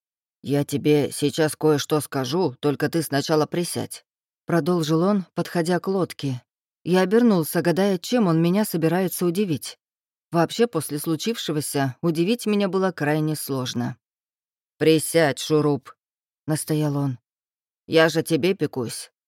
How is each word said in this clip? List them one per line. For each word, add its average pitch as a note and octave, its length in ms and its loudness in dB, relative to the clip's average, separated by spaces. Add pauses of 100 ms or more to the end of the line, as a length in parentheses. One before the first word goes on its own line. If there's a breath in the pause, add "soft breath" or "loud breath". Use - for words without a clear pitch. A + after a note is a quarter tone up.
(440)
«Я C#3+ 200 0
тебе D3 480 2
сейчас D3 440 0
кое-что D3+ 460 0
скажу, C3+ 580 -2
только D3 300 -2
ты E3 120 -2
сначала D3+ 460 0
присядь», — E3 580 -6 (400)
продолжил E3 560 2
он, G3 320 0
подходя E3+ 460 -2
к - 80 -10
лодке. D3+ 560 -4 (400)
Я F3+ 180 2
обернулся, F#3 600 4
гадая, F3+ 360 2
чем A#3 300 0
он E3 140 2
меня F3+ 220 2
собирается F3 600 -2
удивить. F3 520 -4 (540)
Вообще, E3 360 0
после D3 320 -6
случившегося D3 1000 -4
удивить E3+ 440 0
меня G3+ 220 0
было F#3+ 240 -2
крайне D#3 440 0
сложно. B2+ 600 -6 (800)
«Присядь, D#3+ 640 2
шуруп», — D3 560 0 (500)
настоял D3+ 500 -2
он. C#3 220 -2 (680)
«Я D#3+ 220 6
же D#3+ 120 -2
тебе E3 320 0
пекусь, C3+ 580 -6 (160)